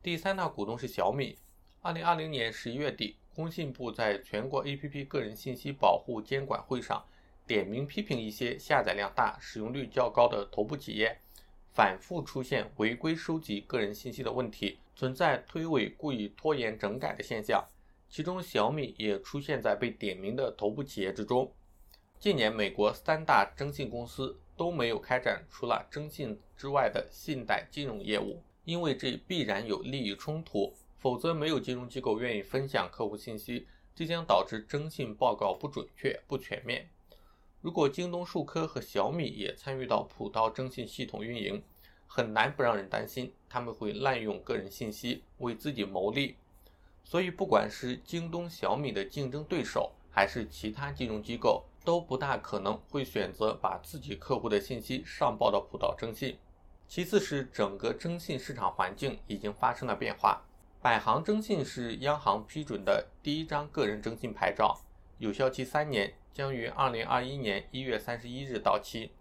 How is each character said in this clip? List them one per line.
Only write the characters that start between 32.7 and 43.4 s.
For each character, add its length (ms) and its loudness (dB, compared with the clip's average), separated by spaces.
客 160 -2
户 80 -4
信 200 -10
息， 300 -6
这 120 -4
将 180 -2
导 220 6
致 140 -4
征 280 -4
信 240 -6
报 220 4
告 180 0
不 140 -4
准 180 -6
确、 320 -4
不 100 -4
全 260 -8
面。 240 -6
如 100 -4
果 160 4
京 220 -2
东 160 -4
数 180 -2
科 220 -2
和 140 -6
小 280 0
米 220 0
也 240 -6
参 240 -8
与 80 -4
到 160 4
普 260 -8
道 220 4
征 180 -6
信 180 -8
系 200 -8
统 180 -8
运 160 -6
营， 220 -4
很 240 0
难 200 6
不 80 -6
让 160 6
人 120 -4
担 200 -2
心 240 -8